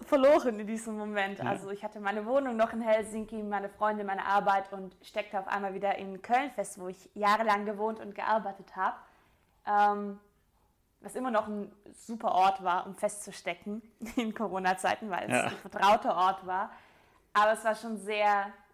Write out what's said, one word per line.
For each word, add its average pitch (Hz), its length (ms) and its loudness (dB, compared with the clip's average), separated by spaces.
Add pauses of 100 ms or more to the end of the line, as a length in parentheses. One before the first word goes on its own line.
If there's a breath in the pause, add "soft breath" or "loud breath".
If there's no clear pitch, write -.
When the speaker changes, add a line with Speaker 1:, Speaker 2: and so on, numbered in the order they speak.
Speaker 1:
verloren 254 540 6
in 214 60 -6
diesem 220 300 -6
Moment. 208 420 -2
Speaker 2:
Ja. - 80 -6
Speaker 1:
Also 196 240 -4
ich 202 140 -8
hatte 208 160 -10
meine 208 260 -2
Wohnung 262 300 0
noch 226 160 2
in 226 80 -4
Helsinki, 220 640 0
meine 202 260 -4
Freunde, 214 360 -2
meine 190 220 -4
Arbeit 196 460 2
und 190 300 -12
steckte 208 360 -6
auf 190 100 -6
einmal 196 260 -2
wieder 196 240 0
in 190 240 -10
Köln 262 300 0
fest, - 280 -8
wo 180 80 -10
ich - 260 -16
jahrelang 208 520 2
gewohnt 220 340 -4
und 202 140 -12
gearbeitet 202 600 -4
hab. 196 280 -2 (600 soft breath)
Ähm, 208 540 2 (800)
was 202 160 -12
immer 254 140 -4
noch 214 180 2
ein 208 240 -8 (220)
super 220 380 -4
Ort 190 320 4
war, 180 220 0
um 190 80 -12
festzustecken 208 880 -8 (180)
<laughs> 226 160 -6
in 220 180 -2
Corona-Zeiten, 190 760 -2
weil 175 200 -4
es - 20 0
Speaker 2:
Ja. 123 140 2
Speaker 1:
ein - 120 -6
vertrauter 208 580 2
Ort 185 300 2
war. 185 240 -4 (640 loud breath)
Aber 214 180 6
es 220 120 -2
war 220 100 2
schon 220 240 -8
sehr, 208 540 2 (220)